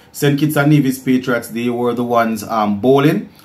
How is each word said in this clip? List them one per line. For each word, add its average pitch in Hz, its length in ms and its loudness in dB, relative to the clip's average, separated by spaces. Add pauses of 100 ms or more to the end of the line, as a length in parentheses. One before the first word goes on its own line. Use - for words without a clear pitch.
(100)
Saint 143 300 0
Kitts 151 160 -2
and 147 160 2
Nevis 131 260 2
Patriots, 123 500 -2
they 117 200 -4
were 120 240 -2
the 120 100 -4
ones, 117 400 0
um, 104 380 -2
bowling. 139 480 2 (160)